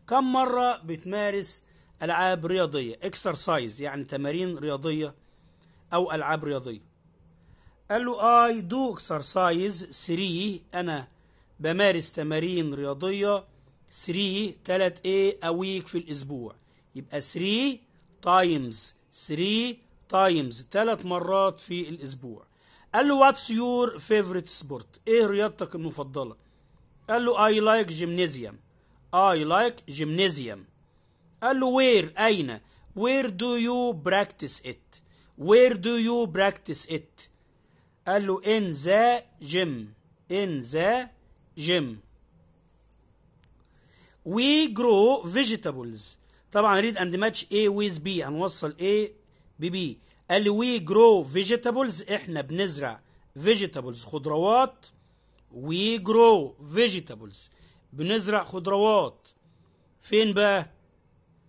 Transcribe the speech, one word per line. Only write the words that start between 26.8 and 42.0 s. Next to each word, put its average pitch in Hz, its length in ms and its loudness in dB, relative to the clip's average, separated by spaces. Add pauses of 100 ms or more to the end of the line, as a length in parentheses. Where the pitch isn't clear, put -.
قال 240 140 0
له 214 240 4
I 220 120 4
like 214 300 4
gymnasium. 160 640 -4 (600)
I 180 300 4
like 196 540 -2
gymnasium. 151 600 -2 (840)
قال 262 180 0
له 254 160 0
where، 226 420 4
أين؟ 170 420 0 (360)
Where 254 320 0
do 240 300 -4
you 240 360 -2 (140)
practice 190 560 -2
it؟ - 360 -16 (380)
Where 240 360 6
do 226 240 -2
you 233 280 0
practice 185 600 -2
it؟ - 420 -10 (760)
قال 196 200 0
له 185 140 -2
in 202 340 0 (100)
the 226 380 4 (240)
gym. 139 480 -4 (360)
In 180 320 -2 (100)
the 226 360 0 (480)
gym. 147 460 -4 (2250)